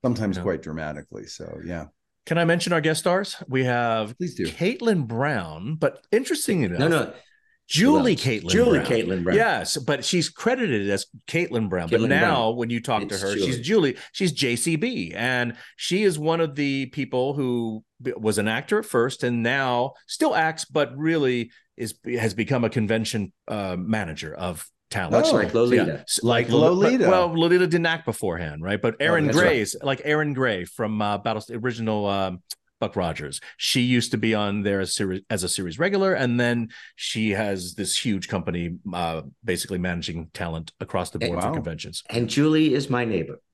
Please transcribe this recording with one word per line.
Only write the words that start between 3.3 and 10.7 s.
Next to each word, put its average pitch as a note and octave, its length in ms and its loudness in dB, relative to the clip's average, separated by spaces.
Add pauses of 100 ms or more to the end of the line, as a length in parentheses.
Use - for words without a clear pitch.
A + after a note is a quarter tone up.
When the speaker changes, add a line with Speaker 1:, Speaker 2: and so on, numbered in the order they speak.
Speaker 2:
We C3 160 0
have A#2 540 0
Speaker 1:
Please E3+ 180 -6
do. F2 120 -4
Speaker 2:
Caitlin F3+ 600 0
Brown, A2+ 680 -2
but - 360 -2
interesting B3 520 0
enough, F2+ 160 -2
Speaker 3:
No, C#3+ 80 4
no. D#3 260 0 (560)
Speaker 2:
Julie B3+ 460 4
Speaker 3:
Who - 60 -6
else? - 20 -6
Speaker 2:
Caitlin G#2 260 -2
Speaker 3:
Julie F#3 300 6
Speaker 2:
Brown. - 120 -2
Speaker 3:
Caitlin F#2+ 320 0
Brown. F2+ 120 2
Speaker 2:
Yes, E3+ 420 2
but C#3+ 280 -2
she's E3+ 240 0
credited F3+ 600 0